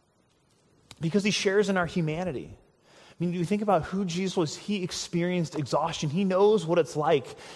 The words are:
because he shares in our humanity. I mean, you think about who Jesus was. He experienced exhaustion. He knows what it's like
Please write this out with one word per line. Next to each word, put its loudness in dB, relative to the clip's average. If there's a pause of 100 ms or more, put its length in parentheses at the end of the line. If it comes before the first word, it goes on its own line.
(1000)
because 0
he 2
shares 2
in 2
our 0
humanity. -4
I -20
mean, -2
you -2
think 0
about 2
who -4
Jesus -4
was. 0
He -4
experienced -2
exhaustion. -2
He 0
knows 4
what 2
it's 2
like 2 (200)